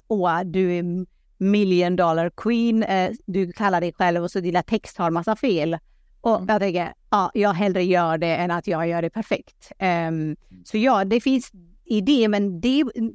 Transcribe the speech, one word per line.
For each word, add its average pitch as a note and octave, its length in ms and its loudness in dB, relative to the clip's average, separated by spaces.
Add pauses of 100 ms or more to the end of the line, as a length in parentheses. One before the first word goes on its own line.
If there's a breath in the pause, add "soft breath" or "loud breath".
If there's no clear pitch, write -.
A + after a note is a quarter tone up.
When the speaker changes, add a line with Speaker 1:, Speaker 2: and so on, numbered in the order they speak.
Speaker 1:
"Åh, F3+ 360 0
du F3+ 280 0
är F3 120 -2 (540)
million F#3 580 2
dollar E3+ 400 2
queen, A#3 460 0
eh, F#3+ 280 0 (160)
du F3+ 260 -2
kallar F#3+ 280 0
dig E3+ 120 -2
själv F3 300 0
och F3 80 -4
så G3 100 -2
dina F3 220 0
text - 360 -6
har E3+ 120 0
massa F3 260 -2
fel." E3 420 0 (440)
Och A3+ 140 2
Speaker 2:
Mm. F#3 120 -6
Speaker 1:
jag G#3+ 120 2
tänker, F3 320 -2 (180)
"Ja, G3+ 240 2
jag G3+ 180 2
hellre F#3 300 0
gör F3 360 2
det E3 180 0
än F3 140 -2
att E3+ 160 -4
jag E3+ 220 -2
gör E3+ 140 -2
det E3 80 -4
perfekt." - 680 -8
Ehm, E3+ 360 -2
Speaker 2:
Mm. D#3 220 -6 (280)
Speaker 1:
så - 140 -4
ja, A3 260 2
det A3 160 0
finns C4 320 -2 (320)
i G#3+ 160 0
det, A3+ 280 4
men G3+ 320 -2
det, C4 240 2 (300)